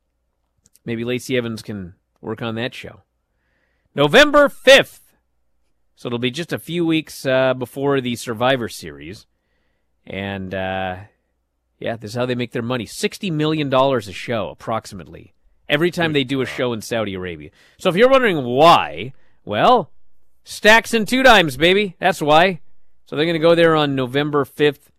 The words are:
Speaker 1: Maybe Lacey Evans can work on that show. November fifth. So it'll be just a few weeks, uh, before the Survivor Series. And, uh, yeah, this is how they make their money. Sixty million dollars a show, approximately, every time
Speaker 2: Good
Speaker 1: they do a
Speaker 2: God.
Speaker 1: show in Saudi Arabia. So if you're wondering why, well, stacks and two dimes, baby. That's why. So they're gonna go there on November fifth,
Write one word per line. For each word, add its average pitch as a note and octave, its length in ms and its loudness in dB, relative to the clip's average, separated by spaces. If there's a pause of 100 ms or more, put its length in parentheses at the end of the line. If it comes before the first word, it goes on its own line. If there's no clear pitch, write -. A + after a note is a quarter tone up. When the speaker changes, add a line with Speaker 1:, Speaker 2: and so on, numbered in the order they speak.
(840)
Speaker 1:
Maybe A#2 180 -6
Lacey B2 340 -4
Evans A#2 240 -6
can G2 340 -12 (260)
work A2 200 -10
on A2+ 140 -8
that B2 180 -8
show. - 280 -18 (960)
November C#4 520 6
fifth. - 680 2 (800)
So - 120 -16
it'll A#2+ 120 -6
be B2 120 0
just D#3 220 -8
a A#2 60 -6
few E3+ 260 -4
weeks, D#3+ 400 -4
uh, C3 300 2
before C3+ 440 -2
the B2 160 -4
Survivor A#2+ 540 -2
Series. D#2 560 -16 (800)
And, F#2+ 480 -8
uh, F#2+ 440 -6 (840)
yeah, A2 180 -8
this A2 140 -14
is A2 40 -14
how B2 120 -2
they B2 80 -4
make A#2+ 160 -6
their B2 100 -4
money. A#2 240 -4
Sixty - 460 -8
million D3+ 380 -2
dollars C3 380 2
a F#2+ 60 -14
show, G#2 360 -6
approximately, F#2 840 -12 (340)
every D#3 240 0
time E3 200 -2
Speaker 2:
Good D3+ 40 -4
Speaker 1:
they C#3+ 80 0
do C3 180 -4
a B2 40 -2
Speaker 2:
God. - 60 -8
Speaker 1:
show B2 220 -4
in A2 80 -8
Saudi G#2 340 -6
Arabia. F2 340 -12 (300)
So F#3+ 100 -2
if D#3+ 60 -2
you're A#3+ 140 6
wondering A3+ 360 2
why, A#2+ 680 4 (300)
well, E3+ 480 2 (520)
stacks A3 500 2
and A3 140 0
two B3+ 160 0
dimes, F3+ 340 6
baby. F3+ 420 2
That's F3 220 0
why. D#3+ 400 4 (440)
So - 100 -12
they're D3 100 0
gonna E3+ 140 -2
go E3+ 160 4
there E3 200 4
on D3 200 0
November C#3 500 -2
fifth, - 540 -2